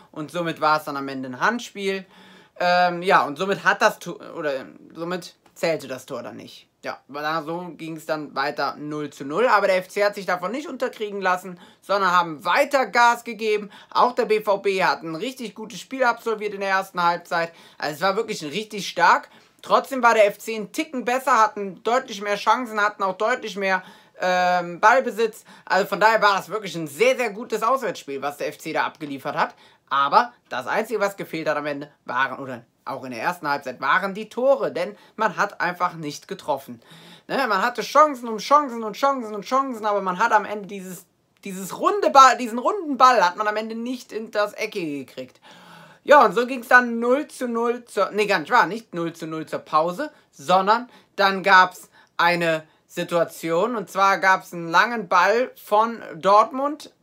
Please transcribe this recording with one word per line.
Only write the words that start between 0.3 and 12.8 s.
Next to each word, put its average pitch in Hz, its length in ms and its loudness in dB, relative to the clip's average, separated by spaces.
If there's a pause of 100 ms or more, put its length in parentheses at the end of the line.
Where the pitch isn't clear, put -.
somit 165 300 -4
war 151 160 4
es 151 80 -2
dann 143 140 -6
am 139 100 -6
Ende 135 220 -8
ein 127 100 -10
Handspiel. 196 640 -4 (540)
Ähm, 180 420 2
ja, 180 220 4
und 139 160 -4
somit 185 260 -4
hat 202 160 2
das 220 180 2
Tor, - 220 -14 (160)
oder 139 300 -4 (260)
somit 170 440 -10 (180)
zählte 151 340 -4
das 127 160 -12
Tor 120 180 -10
dann 113 140 -14
nicht. - 300 -20 (160)
Ja, - 160 -10 (100)
weil 143 140 -10
da 156 200 -2
so 170 340 -8
ging's 160 300 -12
dann 151 280 -6
weiter 139 440 -4
null 151 320 -8
zu 143 160 -14
null. 175 200 0
Aber 208 200 4
der 190 100 4
F 185 120 -4
C 202 140 -2
hat 202 120 0
sich 202 100 -10
davon 180 260 -4
nicht 285 160 -8
unterkriegen 226 540 -8
lassen, 185 400 -4 (220)
sondern 190 280 0
haben 170 320 0
weiter 262 440 2